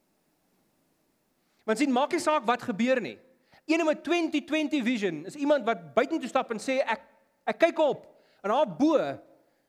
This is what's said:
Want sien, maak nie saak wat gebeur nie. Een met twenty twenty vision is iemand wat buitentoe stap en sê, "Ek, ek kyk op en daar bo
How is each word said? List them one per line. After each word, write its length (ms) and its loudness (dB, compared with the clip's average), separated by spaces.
Want 140 0
sien, 140 2
maak 200 2
nie 60 0
saak 260 0
wat 180 0
gebeur 380 0
nie. 180 -10
Een 180 2
met 200 0
twenty 360 0
twenty 420 -2
vision 440 -2
is 100 -14
iemand 280 2
wat 300 -4
buitentoe 340 0
stap 220 -2
en 80 -4
sê, 220 0
"Ek, 200 -2
ek 120 -4
kyk 200 4
op 280 0
en 80 -2
daar 260 0
bo 420 2